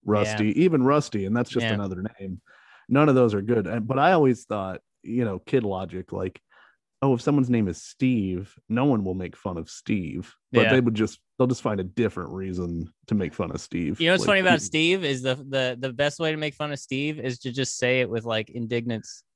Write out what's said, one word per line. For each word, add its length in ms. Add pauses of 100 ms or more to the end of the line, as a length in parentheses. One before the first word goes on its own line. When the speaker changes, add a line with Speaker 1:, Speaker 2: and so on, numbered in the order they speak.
Speaker 1:
Rusty, 440
Speaker 2:
Yeah. 40 (120)
Speaker 1:
even 180
Rusty, 440
and 100
that's 140
just 140
Speaker 2:
Yeah. 100
Speaker 1:
another 280 (180)
name. 200 (480)
None 200
of 60
those 200
are 80
good. 240
And, 200
but 120
I 140
always 320
thought, 360 (220)
you 220
know, 140
kid 260
logic, 480
like, 280 (640)
"Oh, 120
if 80
someone's 280
name 180
is 140
Steve, 720 (140)
no 160
one 200
will 100
make 220
fun 200
of 140
Steve." 640 (180)
But 120
Speaker 2:
Yeah. 100
Speaker 1:
they 60
would 140
just, 240 (200)
they'll 100
just 140
find 180
a 40
different 480
reason 600 (140)
to 80
make 200
fun 160
of 100
Steve. 400
Speaker 2:
You 80
know 40
what's 100
Speaker 1:
Like, 60
Speaker 2:
funny 120
about 200
Speaker 1:
he 60
Speaker 2:
Steve 380
is 180
the, 140
the, 440
the 120
best 280
way 100
to 60
make 180
fun 180
of 60
Steve 400
is 220
to 120
just 260
say 220
it 100
with, 140
like, 260
indignance. 720 (120)